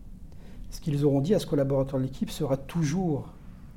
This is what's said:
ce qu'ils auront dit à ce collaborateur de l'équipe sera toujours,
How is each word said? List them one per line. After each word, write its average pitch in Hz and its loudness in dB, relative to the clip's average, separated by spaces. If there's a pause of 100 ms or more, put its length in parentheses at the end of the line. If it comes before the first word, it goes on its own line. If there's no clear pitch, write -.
(720)
ce - -10
qu'ils 143 0
auront 139 6
dit 170 4
à 180 6
ce - -2
collaborateur 135 2
de 131 2
l'équipe 131 -4
sera 135 0
toujours, 156 0 (480)